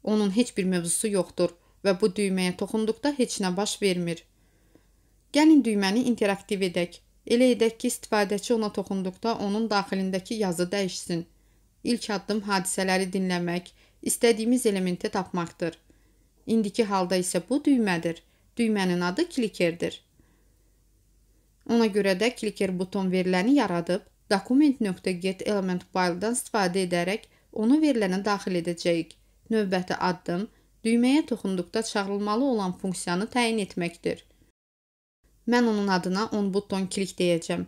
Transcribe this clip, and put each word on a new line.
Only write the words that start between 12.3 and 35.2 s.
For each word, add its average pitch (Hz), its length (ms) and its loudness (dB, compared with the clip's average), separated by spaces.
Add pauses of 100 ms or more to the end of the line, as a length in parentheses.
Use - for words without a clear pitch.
hadisələri 190 680 0
dinləmək, 180 580 -2 (320)
istədiyimiz 233 600 2
elementi 190 440 0
tapmaqdır. 175 680 -4 (680)
İndiki 220 360 0
halda 190 340 0
isə 180 320 -2
bu 294 160 0
düymədir. 180 580 0 (340)
Düymənin 196 440 2
adı 185 280 0
klikerdir. 175 720 -2 (1700)
Ona 226 180 4
görə 190 300 2
də 226 180 2
kliker 196 440 -4
buton 190 320 -2
veriləni 185 440 2
yaradıb, 180 460 0 (280)
document 254 520 4
nöqtə 190 300 -2
get 185 360 -4
element 185 460 -2
file-dan 185 440 0
istifadə 190 500 0
edərək 175 400 -2 (260)
onu 240 280 4
verilənə 208 440 2
daxil 196 340 0
edəcəyik. 170 560 -2 (340)
Növbəti 190 480 0
addım 180 500 -4 (360)
düyməyə 247 440 4
toxunduqda 196 560 -2
çağrılmalı 208 640 -2
olan 202 280 0
funksiyanı 185 560 -4
təyin 226 360 0
etməkdir. - 580 -6 (1200)